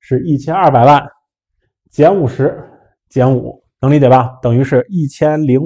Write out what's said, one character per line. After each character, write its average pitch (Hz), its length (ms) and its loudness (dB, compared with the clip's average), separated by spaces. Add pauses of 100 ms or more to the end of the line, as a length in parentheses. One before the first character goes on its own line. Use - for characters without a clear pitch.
是 131 240 -6
一 151 140 -2
千 160 160 -8
二 180 160 2
百 127 160 2
万 143 200 4 (840)
减 180 240 2
五 175 120 -2
十 - 320 -4 (520)
减 131 260 0
五， 117 260 -10 (180)
能 135 120 0
理 147 80 2
解 135 80 2
吧？ 123 320 2
等 120 160 -2
于 135 80 0
是 135 240 -2
一 170 180 -6
千 151 400 -4
零 131 200 2